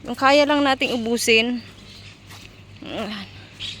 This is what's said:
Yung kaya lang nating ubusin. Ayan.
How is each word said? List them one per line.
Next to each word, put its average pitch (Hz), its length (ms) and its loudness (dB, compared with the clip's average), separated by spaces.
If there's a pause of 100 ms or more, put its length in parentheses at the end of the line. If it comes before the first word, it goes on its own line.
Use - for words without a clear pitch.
Yung 240 100 -8
kaya 277 320 4
lang 285 160 2
nating 269 320 -2
ubusin. 233 640 0 (1200)
Ayan. 202 480 -10 (540)